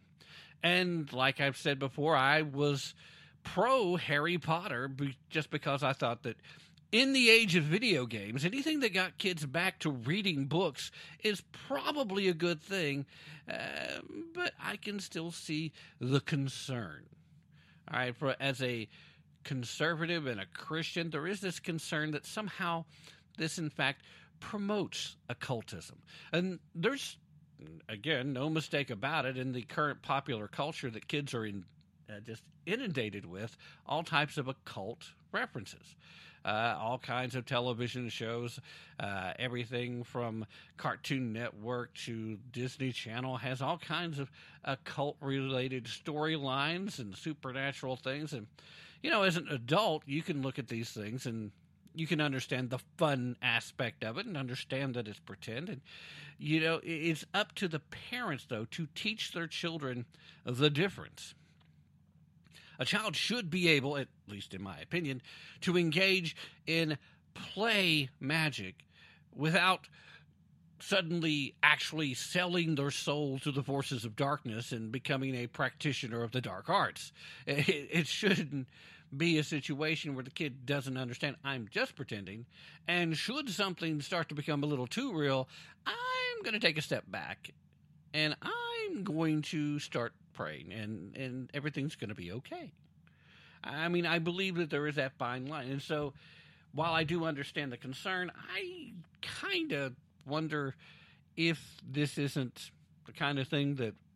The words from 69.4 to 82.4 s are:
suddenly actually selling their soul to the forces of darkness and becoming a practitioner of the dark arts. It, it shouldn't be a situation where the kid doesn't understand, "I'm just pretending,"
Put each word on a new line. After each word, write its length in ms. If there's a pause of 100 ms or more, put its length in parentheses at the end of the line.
suddenly 800
actually 540
selling 640
their 160
soul 480
to 100
the 140
forces 400
of 100
darkness 560
and 220
becoming 420
a 140
practitioner 720
of 80
the 100
dark 300
arts. 400 (360)
It, 440
it 160
shouldn't 640 (480)
be 220
a 60
situation 720
where 80
the 80
kid 340
doesn't 320
understand, 460
"I'm 300
just 240
pretending," 500 (400)